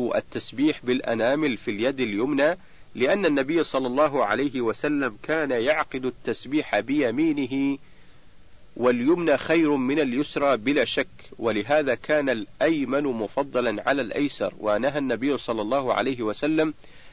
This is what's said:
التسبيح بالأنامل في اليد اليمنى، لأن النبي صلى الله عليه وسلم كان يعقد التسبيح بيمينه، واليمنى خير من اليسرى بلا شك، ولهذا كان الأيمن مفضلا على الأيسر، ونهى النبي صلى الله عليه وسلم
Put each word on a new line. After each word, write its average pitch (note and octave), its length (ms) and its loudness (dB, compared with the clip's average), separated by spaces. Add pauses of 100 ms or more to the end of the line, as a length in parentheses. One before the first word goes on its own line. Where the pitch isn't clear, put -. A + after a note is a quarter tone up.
(160)
التسبيح A#2+ 720 -2
بالأنامل B2 720 0
في - 140 -6
اليد B2 280 -2
اليمنى، C3+ 580 2 (380)
لأن E3+ 300 2
النبي D3 380 2
صلى C3 240 -2
الله C3+ 380 2
عليه B2 360 0
وسلم B2 640 -2
كان D3+ 280 -2
يعقد C3 540 0
التسبيح B2+ 720 -2
بيمينه، C#3 1000 0 (960)
واليمنى C3 640 4
خير D#3 380 2
من C3+ 240 0
اليسرى C#3 580 0
بلا B2 280 2
شك، - 220 -2 (320)
ولهذا B2 560 2
كان D3 340 0
الأيمن C3+ 760 0
مفضلا A#2+ 840 -2
على C#3 120 2
الأيسر، A#2+ 580 -2
ونهى A2+ 380 0
النبي C3 400 0
صلى A2+ 240 -4
الله B2 320 0
عليه A#2+ 280 0
وسلم D#3 520 0 (400)